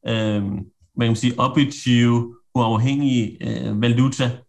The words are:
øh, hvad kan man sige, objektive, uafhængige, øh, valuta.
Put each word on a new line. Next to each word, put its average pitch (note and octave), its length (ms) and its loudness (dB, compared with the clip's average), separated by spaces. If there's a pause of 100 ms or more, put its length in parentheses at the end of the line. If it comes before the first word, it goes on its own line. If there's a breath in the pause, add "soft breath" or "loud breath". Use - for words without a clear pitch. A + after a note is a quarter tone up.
øh, G#2+ 340 -2 (520)
hvad A#2+ 120 0
kan A#2 40 2
man A2+ 60 2
sige, B2 220 -2
objektive, A#2+ 960 2 (200)
uafhængige, B2 880 0
øh, - 420 -4
valuta. B2 480 2 (180)